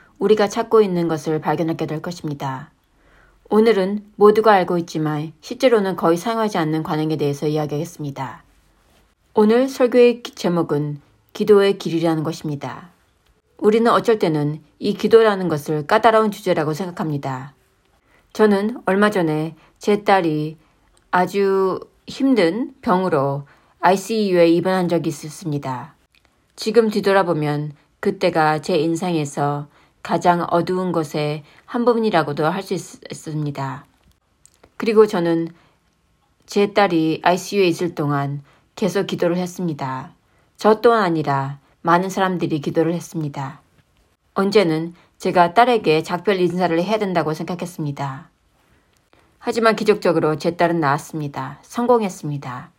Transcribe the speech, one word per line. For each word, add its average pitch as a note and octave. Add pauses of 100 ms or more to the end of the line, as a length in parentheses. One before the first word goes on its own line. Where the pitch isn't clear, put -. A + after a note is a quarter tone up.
(180)
우리가 G#3
찾고 A3+
있는 F3+
것을 D#3
발견하게 D#3+
될 D3+
것입니다. D3 (800)
오늘은 G#3 (100)
모두가 G#3+
알고 F3+
있지만 D#3
실제로는 A3
거의 E3+
사용하지 G#3+
않는 D#3
관행에 D#3
대해서 C#3+
이야기하겠습니다. D3 (920)
오늘 A3+
설교의 A#3+
기-, -
제목은 D#3+ (320)
기도의 G3
길이라는 D#3+
것입니다. D3 (680)
우리는 A3+
어쩔 G#3+
때는 D3+ (180)
이 -
기도라는 G#3
것을 D3+
까다로운 A3
주제라고 E3
생각합니다. C#3+ (800)
저는 G#3+
얼마 G3+
전에 D#3+ (220)
제 G#3
딸이 D#3+ (520)
아주 F#3+ (260)
힘든 A3+
병으로 D3+ (340)
아이씨유에 F#3+
입원한 F3+
적이 E3
있었습니다. D3 (600)
지금 A3
뒤돌아보면 E3+ (280)
그때가 E3
제 F3+
인생에서 D3+ (360)
가장 E3+
어두운 F3+
것의 D3+ (200)
한 A#3+
부분이라고도 E3+
할 F#3
수 F#3+
있-, - (100)
있습니다. C#3+ (880)
그리고 G#3+
저는 E3+ (960)
제 G3+
딸이 D#3+
아이씨유에 F#3
있을 F3
동안 C#3+ (320)
계속 G3
기도를 F3
했습니다. D#3+ (420)
저 G#3+
또한 A#3
아니라 C#3+ (240)
많은 F3+
사람들이 F3+
기도를 E3
했습니다. D3 (720)
언제는 F3 (240)
제가 F3
딸에게 A3
작별 F3+
인사를 F3
해야 G#3+
된다고 F3
생각했습니다. D3+ (1080)
하지만 A3+
기적적으로 F3+
제 E3+
딸은 E3+
나았습니다. C#3+
성공했습니다. F3